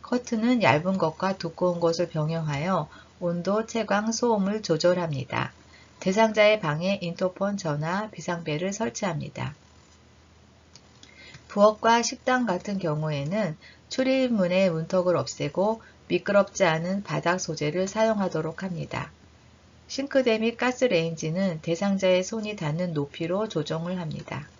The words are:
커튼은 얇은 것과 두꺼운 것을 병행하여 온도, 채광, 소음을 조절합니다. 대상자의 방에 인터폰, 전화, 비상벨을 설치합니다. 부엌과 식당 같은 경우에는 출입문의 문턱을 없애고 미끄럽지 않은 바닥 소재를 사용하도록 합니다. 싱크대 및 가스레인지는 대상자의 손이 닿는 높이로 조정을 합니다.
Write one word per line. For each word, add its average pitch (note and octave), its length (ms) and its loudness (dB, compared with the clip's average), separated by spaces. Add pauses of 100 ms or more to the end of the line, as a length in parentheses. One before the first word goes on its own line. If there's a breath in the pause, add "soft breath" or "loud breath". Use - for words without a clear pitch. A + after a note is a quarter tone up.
커튼은 A#3+ 600 0
얇은 E3 340 2
것과 F#3+ 420 -2
두꺼운 E3+ 420 -2
것을 E3+ 280 2
병행하여 D#3 800 -2 (300 loud breath)
온도, F3+ 480 -2
채광, G#3+ 460 -2
소음을 G#3+ 500 0
조절합니다. D#3+ 920 0 (460 loud breath)
대상자의 G#3+ 640 4
방에 F3+ 420 -2
인터폰, F#3 540 -4
전화, E3+ 540 -2
비상벨을 E3 600 -4
설치합니다. E3 840 -6 (1900 loud breath)
부엌과 G#3+ 540 6
식당 B3+ 440 0
같은 F#3+ 320 -2
경우에는 D#3 760 -2 (320 loud breath)
출입문의 A3+ 840 2
문턱을 E3+ 460 2
없애고 E3+ 680 -2 (240 loud breath)
미끄럽지 G3 580 2
않은 F3 380 0
바닥 E3+ 380 -2
소재를 E3 480 -2
사용하도록 G3 720 0
합니다. D#3+ 480 -6 (800)
싱크대 C4 500 2
및 A3+ 180 0
가스레인지는 E3 1040 0
대상자의 F#3 640 2
손이 G#3 320 -6
닿는 E3+ 380 -2
높이로 E3 560 -2
조정을 E3 500 -4
합니다. D3 500 -8 (100)